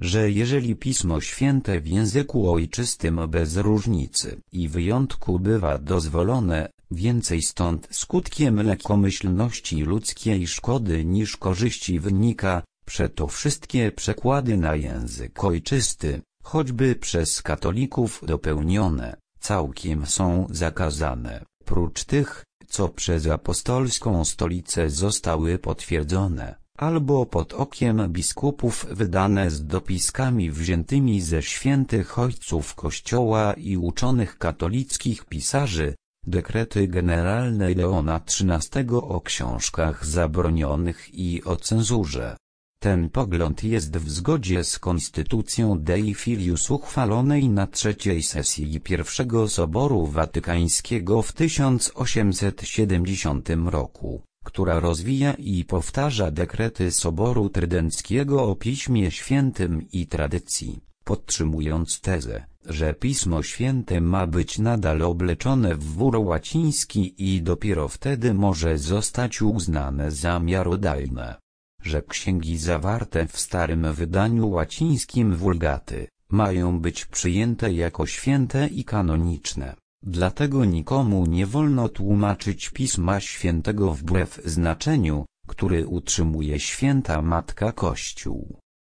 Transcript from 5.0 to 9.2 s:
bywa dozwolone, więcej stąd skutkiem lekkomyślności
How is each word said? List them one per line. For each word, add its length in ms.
bywa 400
dozwolone, 880
więcej 520
stąd 480
skutkiem 720
lekkomyślności 1200